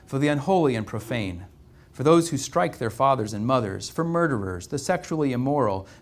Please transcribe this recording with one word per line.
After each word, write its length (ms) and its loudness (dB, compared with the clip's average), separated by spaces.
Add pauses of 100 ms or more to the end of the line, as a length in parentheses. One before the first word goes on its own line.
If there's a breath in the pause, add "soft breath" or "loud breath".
for 140 -4
the 80 2
unholy 480 2
and 100 -2
profane, 600 -6 (460 soft breath)
for 120 -6
those 260 6
who 80 -2
strike 400 -2
their 140 -2
fathers 420 0
and 140 -2
mothers, 420 0
for 140 -4
murderers, 640 -2
the 100 -6
sexually 560 -2
immoral, 540 0 (140 loud breath)